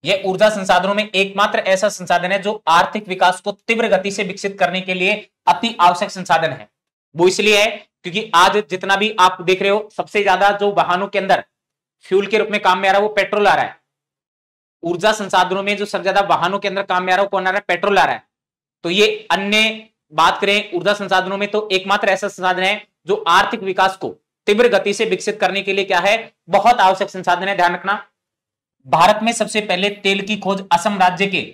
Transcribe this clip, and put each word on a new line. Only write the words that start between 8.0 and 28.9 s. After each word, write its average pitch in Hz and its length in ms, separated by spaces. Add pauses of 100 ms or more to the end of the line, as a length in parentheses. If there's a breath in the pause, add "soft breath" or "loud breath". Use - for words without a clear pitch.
क्योंकि 196 320
आज 190 220 (120)
जितना 190 260
भी 208 140 (100)
आप 185 220
देख 185 200
रहे 196 100
हो, 214 200
सबसे 202 320
ज्यादा 196 300
जो 202 180
वाहनों 175 360
के 196 120
अंदर 190 240 (640)
फ्यूल 196 220
के 214 100
रूप 208 100
में 208 140
काम 185 180
में 196 100
आ - 20
रहा 196 100
है 214 60
वो 214 60
पेट्रोल 202 340
आ 175 80
रहा 135 100
है। 98 100 (1080)
ऊर्जा 170 300
संसाधनों 190 500
में 202 140
जो 202 80
सबसे 190 180
ज्यादा 190 240
वाहनों 175 320
के 202 80
अंदर 190 160
काम 185 200
में 185 100
आ - 20
रहा 190 60
है 202 40
वो 196 40
कौन 190 180
आ - 20
रहा 185 80
है? 202 100
पेट्रोल 190 300
आ 175 60
रहा 131 120
है। 117 80 (600)
तो 170 60
ये 208 420
अन्य 214 580 (240)
बात 165 280
करें 208 320
ऊर्जा 175 220
संसाधनों 190 420
में 202 140
तो 214 200
एकमात्र 196 380
ऐसा 196 180
संसाधन 185 360
है 208 220 (220)
जो 214 220
आर्थिक 202 340
विकास 190 340
को 120 180 (320)
तीव्र 214 220
गति 202 240
से 220 120
विकसित 190 340
करने 196 220
के 196 120
लिए 190 120
क्या 190 140
है? 208 340 (160)
बहुत 202 300
आवश्यक 190 300
संसाधन 180 380
है, 196 80
ध्यान 175 180
रखना। 196 320 (840)
भारत 175 360